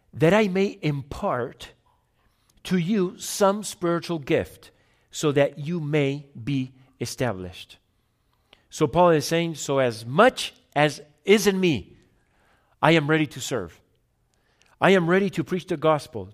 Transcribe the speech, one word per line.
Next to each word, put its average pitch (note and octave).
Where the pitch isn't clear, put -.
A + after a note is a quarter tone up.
that D#3
I G#3+
may G3
impart C#3+
to F#3
you F#3
some G3+
spiritual E3+
gift C#3
so D3+
that C#3+
you D#3+
may C#3+
be C3
established. F#2+
So -
Paul F3
is D3+
saying, E3
"So C#3
as A#2
much F#3
as D3
is G3+
in F#3+
me, E3
I D#3
am D3+
ready D#3
to B2+
serve. G#2
I D3+
am F#3
ready F#3+
to D#3+
preach F3
the F3
gospel C#3